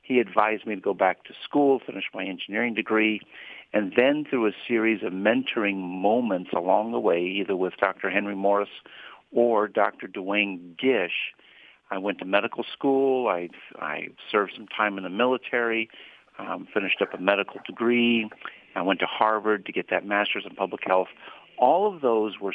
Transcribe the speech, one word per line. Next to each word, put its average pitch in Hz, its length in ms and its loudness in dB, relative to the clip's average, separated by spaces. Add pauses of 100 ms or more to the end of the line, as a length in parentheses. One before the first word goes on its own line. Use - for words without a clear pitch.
he 127 160 2
advised 107 480 2
me 110 80 -4
to 95 60 -8
go 101 140 0
back 92 300 2
to - 100 -18 (100)
school, 139 420 4
finish 113 260 -8
my 104 120 -8
engineering 101 500 -4
degree, 107 460 0 (520)
and 101 240 0
then 143 320 4
through 113 200 2
a 101 40 2 (140)
series 113 380 2
of 92 80 -4
mentoring 104 640 0
moments 95 760 0
along 98 380 2
the 120 100 -2
way, 87 220 2
either 95 320 -2
with 90 220 0
Doctor 95 340 -2
Henry 101 240 -2
Morris 101 360 2 (600)
or 117 380 2
Doctor 101 400 0
Duane 95 720 -2
Gish, 117 540 0 (540)
I 98 100 -6
went 95 200 -4
to 87 60 -10
medical 101 400 -2
school, 135 640 0
I, 87 200 -2 (280)
I 80 320 -8 (240)
served 101 240 2
some 110 100 -16
time 104 320 -2
in 95 60 -8
the 92 60 -6
military, 117 800 0 (480)
um, 92 380 -8
finished 98 260 -2
up 98 140 0
a 92 60 -10
medical 98 440 0
degree, 117 640 2 (460)
I 92 80 -4
went 92 180 2
to 82 60 2
Harvard 107 600 0
to 107 60 -8
get 95 180 -4
that 107 140 0
master's 101 440 -2
in - 80 -16
public 98 280 -4
health. 92 220 2 (520)
All 180 340 4
of 175 80 -14
those 110 400 2
were 98 140 -4